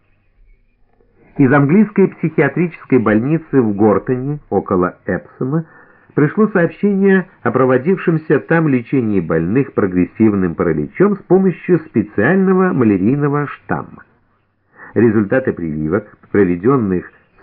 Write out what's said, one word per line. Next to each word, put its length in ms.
Из 140
английской 560
психиатрической 880
больницы 640
в 120
Гортоне, 640
около 580
Эпсома, 600
пришло 340
сообщение 800
о 80
проводившемся 880
там 280
лечении 520
больных 520
прогрессивным 840
параличом 600
с 40
помощью 600
специального 920
малярийного 720
штамма. 580
Результаты 580
прививок, 640
проведенных 800